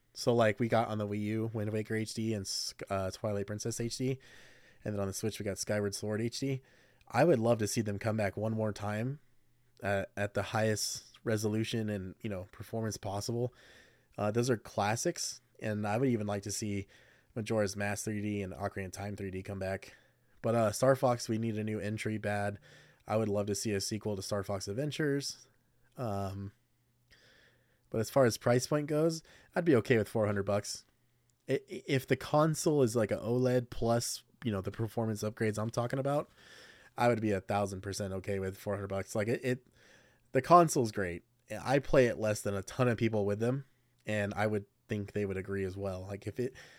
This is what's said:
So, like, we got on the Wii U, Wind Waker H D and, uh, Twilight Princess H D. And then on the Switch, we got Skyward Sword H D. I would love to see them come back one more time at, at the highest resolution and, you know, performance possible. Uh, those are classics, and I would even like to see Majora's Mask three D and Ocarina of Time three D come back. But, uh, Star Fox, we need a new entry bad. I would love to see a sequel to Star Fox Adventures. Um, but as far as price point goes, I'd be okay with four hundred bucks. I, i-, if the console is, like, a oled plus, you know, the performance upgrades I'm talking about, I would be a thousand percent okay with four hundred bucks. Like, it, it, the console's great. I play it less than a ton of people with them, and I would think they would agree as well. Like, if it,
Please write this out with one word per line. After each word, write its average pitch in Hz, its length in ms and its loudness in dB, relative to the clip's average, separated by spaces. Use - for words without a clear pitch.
So, - 200 2
like, 113 260 6
we 120 80 2
got 113 220 2
on 107 80 -4
the 107 100 -2
Wii 104 140 -2
U, 110 320 0
Wind 107 180 -2
Waker 110 240 -2
H 110 180 -2
D 113 200 -2
and, 98 160 -4
uh, 95 220 -2
Twilight 101 360 -4
Princess 107 320 -6
H 117 180 -4
D. 127 200 -2
And 107 100 -4
then 101 60 -2
on 98 80 0
the 95 60 -4
Switch, - 260 -4
we 104 60 -6
got 98 120 -4
Skyward 104 380 -2
Sword 107 260 -4
H 117 200 -4
D. 135 200 -2
I 120 140 4
would 160 160 6
love 113 200 4
to 107 80 0
see - 120 -2
them 104 180 0
come 107 200 -2
back 101 180 0
one 107 160 -2
more 110 220 0
time 110 460 -4
at, 98 360 -2
at 101 160 -2
the 101 80 0
highest 107 640 0
resolution 110 640 0
and, 95 320 -6
you 113 80 -4
know, 98 220 -6
performance 113 460 -6
possible. 117 560 -4
Uh, 107 140 0
those 120 180 2
are 120 80 2
classics, - 800 -2
and 107 260 -2
I 104 100 2
would 131 120 2
even 107 180 0
like 101 160 -2
to 107 80 -6
see 101 360 -4
Majora's 107 420 0
Mask 101 260 -2
three 107 180 -4
D 104 200 -2
and 92 120 -6
Ocarina 98 340 -6
of 92 40 -10
Time 101 240 -8
three 98 160 -6
D 92 100 -6
come 98 180 -8
back. 95 340 -6
But, 113 140 2
uh, 113 160 4
Star 131 240 4
Fox, 123 340 0
we 113 80 0
need 113 180 -2
a 107 80 -4
new 107 160 -4
entry 107 380 -4
bad. 104 400 -2
I 104 80 0
would 110 140 2
love 101 180 0
to 104 80 0
see 107 160 -2
a 98 80 0
sequel 104 380 -4
to 95 40 -6
Star 101 220 -4
Fox 95 240 -6
Adventures. 139 680 -2
Um, 98 540 -4
but 117 100 -2
as 110 100 0
far 135 160 6
as 113 120 2
price 123 300 2
point 151 200 0
goes, 160 340 2
I'd 175 120 -2
be 160 100 8
okay 117 220 6
with 104 120 2
four 110 160 2
hundred 101 180 2
bucks. 104 420 -2
I, 139 40 0
i-, - 340 -4
if 135 200 0
the 135 80 4
console 151 680 4
is, 113 120 4
like, 110 160 2
a 104 60 0
oled 123 520 2
plus, - 540 0
you 120 80 0
know, 98 100 -2
the 98 100 -6
performance 110 520 -4
upgrades 107 360 -2
I'm 110 100 -2
talking 120 300 -2
about, 139 300 0
I 120 100 6
would 113 140 4
be 107 100 2
a 95 100 2
thousand 101 400 -2
percent 98 320 -6
okay 95 260 -4
with 95 180 -4
four 104 180 -4
hundred 98 120 -6
bucks. 98 280 -6
Like, 107 120 0
it, 117 160 0
it, 127 240 -2
the 131 100 4
console's 156 500 8
great. 87 320 -4
I 90 160 4
play 135 280 6
it 101 120 0
less 107 220 0
than 101 140 -2
a 98 80 -4
ton - 240 0
of 113 100 2
people 110 280 2
with 101 140 0
them, 127 260 0
and 104 280 0
I 104 120 2
would 107 180 0
think 104 240 -4
they 104 140 -2
would 95 120 -2
agree 95 280 -4
as 92 100 -4
well. 95 340 -6
Like, 101 160 -8
if 107 140 -6
it, 123 140 -2